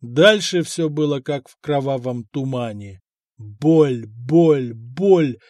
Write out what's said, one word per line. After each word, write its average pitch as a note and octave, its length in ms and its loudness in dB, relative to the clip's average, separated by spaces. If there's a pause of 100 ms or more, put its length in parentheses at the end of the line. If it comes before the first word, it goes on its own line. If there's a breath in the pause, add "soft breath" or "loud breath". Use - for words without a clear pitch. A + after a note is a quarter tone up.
Дальше F3 600 2
всё D#3+ 260 -6
было D3 320 -2
как C#3 280 -8
в - 120 -20
кровавом C3 640 -4
тумане. A2+ 760 -8 (360)
Боль, B2 720 2
боль, C3 640 2
боль, C3+ 680 0 (120)